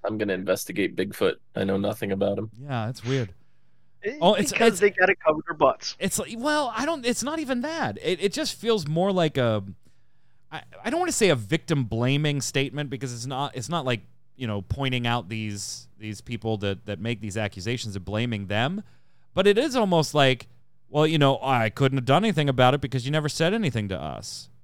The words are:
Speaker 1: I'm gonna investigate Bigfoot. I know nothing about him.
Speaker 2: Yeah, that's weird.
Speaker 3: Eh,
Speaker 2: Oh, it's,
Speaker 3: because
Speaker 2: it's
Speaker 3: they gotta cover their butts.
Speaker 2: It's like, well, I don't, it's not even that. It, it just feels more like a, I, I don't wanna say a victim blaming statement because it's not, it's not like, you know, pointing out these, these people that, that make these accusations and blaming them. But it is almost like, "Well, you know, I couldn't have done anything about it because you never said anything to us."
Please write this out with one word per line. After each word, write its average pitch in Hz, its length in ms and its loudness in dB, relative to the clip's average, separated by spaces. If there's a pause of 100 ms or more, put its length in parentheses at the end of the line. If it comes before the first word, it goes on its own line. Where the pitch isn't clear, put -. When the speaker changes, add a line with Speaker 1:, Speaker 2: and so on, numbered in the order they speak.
Speaker 1:
I'm 107 140 -4
gonna 101 160 0
investigate 95 600 -2
Bigfoot. 95 380 0 (220)
I 104 80 0
know 98 140 0
nothing 101 340 -2
about 101 260 0
him. 107 120 -8 (100)
Speaker 2:
Yeah, 131 260 -4
that's 127 180 -10
weird. 120 280 -2 (720)
Speaker 3:
Eh, 214 160 -4
Speaker 2:
Oh, 190 140 6
it's, 202 180 0
Speaker 3:
because 233 200 6
Speaker 2:
it's 175 80 -2
Speaker 3:
they 202 100 6
gotta 190 240 4
cover 156 320 2
their 170 100 -6
butts. 139 420 0
Speaker 2:
It's - 200 -2
like, 196 180 -6
well, 277 400 0
I 240 80 -2
don't, 294 220 -2
it's 247 160 0
not 294 160 -4
even 254 240 -2
that. 302 400 -4
It, 160 180 -2
it 196 140 0
just - 240 -4
feels 208 300 0
more 175 240 2
like 165 260 2
a, 113 240 2 (880)
I, - 120 -12 (220)
I 220 60 -2
don't 311 100 0
wanna 359 120 0
say 202 180 4
a 147 60 6
victim 135 480 -2
blaming 135 580 0
statement 139 480 -2
because 127 240 -8
it's 117 120 -10
not, 139 300 -6
it's 123 140 -8
not 165 160 -2
like, 120 160 0 (340)
you 127 120 -6
know, 104 120 -4
pointing 127 460 -2
out 120 240 0
these, 107 560 -8 (120)
these 107 220 -10
people 110 380 -4
that, 98 280 -4
that 101 140 -6
make 113 220 -4
these 101 160 -6
accusations 104 580 -6
and 92 80 -8
blaming 104 440 -4
them. 131 340 -2 (520)
But 190 120 4
it 202 100 6
is 262 200 2
almost 180 380 4
like, 131 320 4 (440)
"Well, 151 160 4
you 160 100 2
know, 139 240 6
I 123 300 2
couldn't 135 260 2
have 131 80 -2
done 135 180 6
anything 151 280 2
about 127 240 6
it 143 80 -2
because 127 240 -4
you 139 40 -2
never 151 200 0
said 170 240 0
anything 117 340 0
to 92 100 -4
us." 65 520 -10 (140)